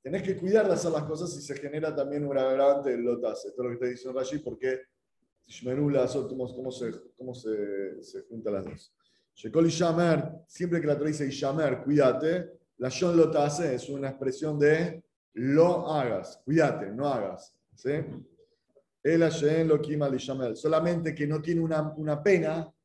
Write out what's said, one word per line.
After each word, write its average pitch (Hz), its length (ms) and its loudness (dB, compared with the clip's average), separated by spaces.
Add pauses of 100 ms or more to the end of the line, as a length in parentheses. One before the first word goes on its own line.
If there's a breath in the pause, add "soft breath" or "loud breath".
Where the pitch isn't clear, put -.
tenés 170 220 -4
que 190 120 -2
cuidar 202 320 4
de 180 60 4
hacer 165 180 0
las 147 120 0
cosas 156 340 -6
y - 40 -12
se 139 140 -8
genera 151 400 -6
también 143 300 -2
un 139 120 -2
agravante 139 540 4
del 120 100 -2
lota 120 300 -2
azul. 104 200 -10
Esto 127 100 -10
es - 20 -2
lo 123 60 -2
que 120 60 -6
está 123 120 -4
diciendo 127 320 -6
Rashi, 135 200 -4
porque 131 420 -4 (640)
Tishmeru 139 440 -4
la 127 140 2
azul, 123 240 -2
¿cómo, 127 280 -6
cómo 127 160 -8
se, 120 200 -6 (240)
cómo 127 180 -12
se, 101 680 -6
se - 220 -16
juntan 113 300 -6
las 92 120 -4
dos? - 300 -16 (400)
Shekol 160 320 2
Ishamer, 165 640 2 (160)
siempre 170 340 -2
que 147 60 -2
la 143 100 2
Torah 151 120 -2
dice 147 180 -2
Ishamer, 139 560 -2
cuídate, 151 720 2 (240)
la 127 120 -4
Shon 170 260 0
lota 156 300 6
hace 151 300 0
es - 140 -8
una 139 200 -6
expresión 147 480 -4
de 160 460 4 (300)
lo 147 580 4
hagas, 117 520 -4
cuídate, 127 480 2
no 135 160 -4
hagas, 101 480 -4 (200)
¿sí? 131 160 -4 (1120)
El 165 180 4
Hashem 160 460 2
lo 151 120 4
kima 147 300 -2
li 131 80 0
shamer. 127 400 -4
Solamente 160 560 0
que 151 140 -2
no 151 140 -2
tiene 165 200 0
una, 156 340 -2
una 151 260 -2
pena. 165 520 2 (120)